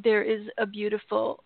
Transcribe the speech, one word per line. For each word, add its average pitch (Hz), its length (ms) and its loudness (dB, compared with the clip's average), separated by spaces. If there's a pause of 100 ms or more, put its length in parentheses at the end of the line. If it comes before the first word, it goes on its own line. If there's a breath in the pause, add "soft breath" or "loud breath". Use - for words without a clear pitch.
there 214 200 6
is 214 260 -2 (100)
a 220 80 0
beautiful 208 800 -2